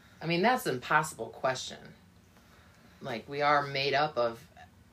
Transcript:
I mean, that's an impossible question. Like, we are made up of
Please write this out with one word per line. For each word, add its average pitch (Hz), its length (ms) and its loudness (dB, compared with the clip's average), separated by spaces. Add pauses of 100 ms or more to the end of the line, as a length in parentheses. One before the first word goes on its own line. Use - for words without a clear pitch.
(200)
I 156 60 -8
mean, 170 160 2
that's 240 240 2
an - 80 0
impossible 151 520 -2
question. - 520 -4 (1200)
Like, 120 280 -8
we 143 120 -6
are 143 220 4
made 139 320 0
up 151 240 2
of 117 220 -2 (520)